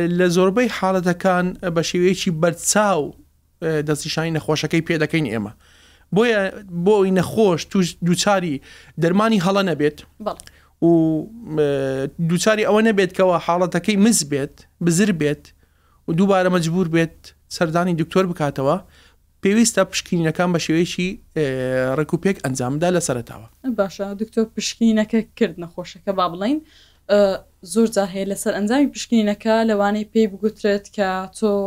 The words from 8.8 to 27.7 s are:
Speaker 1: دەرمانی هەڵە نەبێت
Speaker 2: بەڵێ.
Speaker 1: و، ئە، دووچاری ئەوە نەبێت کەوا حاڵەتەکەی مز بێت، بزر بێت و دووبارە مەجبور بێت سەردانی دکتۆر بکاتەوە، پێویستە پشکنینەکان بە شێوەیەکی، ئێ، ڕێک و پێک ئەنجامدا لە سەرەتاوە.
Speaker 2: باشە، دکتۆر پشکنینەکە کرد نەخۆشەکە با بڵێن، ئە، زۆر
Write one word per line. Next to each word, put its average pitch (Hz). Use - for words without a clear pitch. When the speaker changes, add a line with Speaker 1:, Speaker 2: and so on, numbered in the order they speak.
Speaker 1:
دەرمانی 202
هەڵە 196
نەبێت 147
Speaker 2:
بەڵێ. 185
Speaker 1:
و، 170
ئە، 156
دووچاری 175
ئەوە 214
نەبێت 196
کەوا 185
حاڵەتەکەی 175
مز 214
بێت، 143
بزر 175
بێت 147
و -
دووبارە 185
مەجبور 180
بێت 165
سەردانی 175
دکتۆر 165
بکاتەوە، 147
پێویستە 208
پشکنینەکان 175
بە 165
شێوەیەکی، 170
ئێ، 156
ڕێک 151
و 170
پێک 190
ئەنجامدا 139
لە 175
سەرەتاوە. 120
Speaker 2:
باشە، 196
دکتۆر 220
پشکنینەکە 220
کرد 180
نەخۆشەکە 175
با 180
بڵێن، 202
ئە، 202
زۆر 214